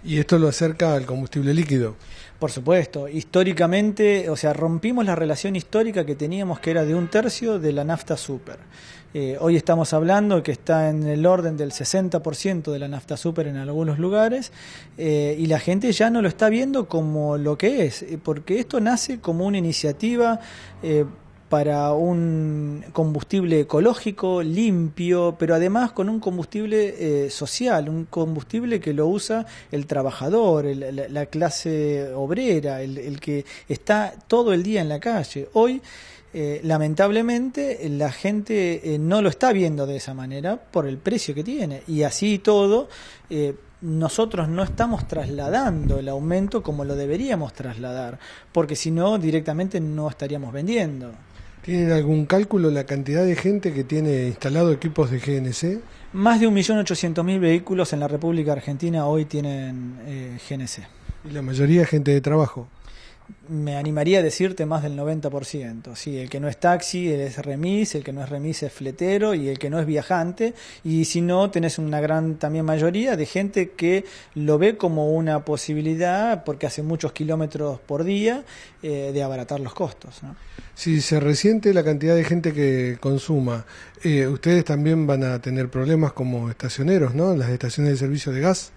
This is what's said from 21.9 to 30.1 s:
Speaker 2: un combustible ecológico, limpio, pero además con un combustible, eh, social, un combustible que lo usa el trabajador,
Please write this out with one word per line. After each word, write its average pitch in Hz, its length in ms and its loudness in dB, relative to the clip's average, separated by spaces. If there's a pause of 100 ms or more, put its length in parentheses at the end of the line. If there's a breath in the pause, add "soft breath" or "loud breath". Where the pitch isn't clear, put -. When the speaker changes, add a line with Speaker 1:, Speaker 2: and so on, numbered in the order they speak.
Speaker 2:
un 156 880 0 (120)
combustible 160 680 2
ecológico, 185 840 2
limpio, 175 960 2
pero 165 160 2
además 202 380 2
con 196 160 -2
un 220 100 -2
combustible, 190 1080 -2
eh, - 20 -6
social, 156 640 -2
un 160 160 -4
combustible 170 720 -2
que 151 140 -2
lo 151 140 2
usa 220 360 -2 (260 loud breath)
el 147 160 -4
trabajador, 147 800 0